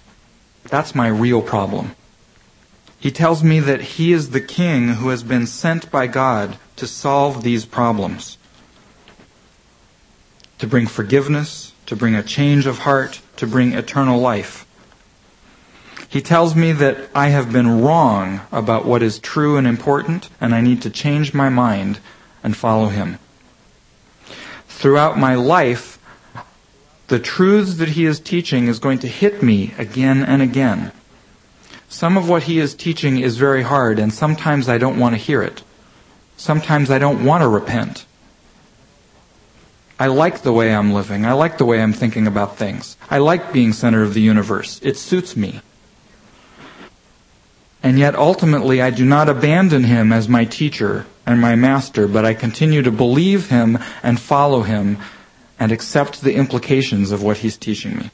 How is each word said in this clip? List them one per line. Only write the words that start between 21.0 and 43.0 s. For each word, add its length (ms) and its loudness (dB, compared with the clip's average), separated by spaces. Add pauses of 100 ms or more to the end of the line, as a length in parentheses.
my 140 0
mind 520 -2 (420)
and 140 -4
follow 320 0
him. 300 -6 (1500)
Throughout 500 2
my 160 2
life, 640 0 (1120)
the 100 2
truths 580 2
that 140 -2
he 160 0
is 140 -2
teaching 480 -2
is 100 -2
going 220 -2
to 80 -8
hit 340 0
me 340 2
again 480 0
and 160 2
again. 520 0 (960)
Some 260 0
of 120 0
what 160 2
he 140 0
is 160 -2
teaching 440 -2
is 180 -2
very 260 2
hard, 360 2
and 160 0
sometimes 540 0
I 100 2
don't 200 0
want 160 2
to 60 -6
hear 220 -2
it. 200 -8 (760)
Sometimes 540 0
I 80 4
don't 260 0
want 180 4
to 60 4
repent. 580 -2 (1900)
I 80 0
like 360 0
the 100 2
way 220 4
I'm 200 2
living. 320 -2
I 80 2
like 240 0
the 80 2
way 160 2
I'm 100 0
thinking 340 0
about 300 -2
things. 400 -8 (140)